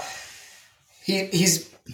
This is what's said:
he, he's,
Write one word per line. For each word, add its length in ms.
he, 240
he's, 460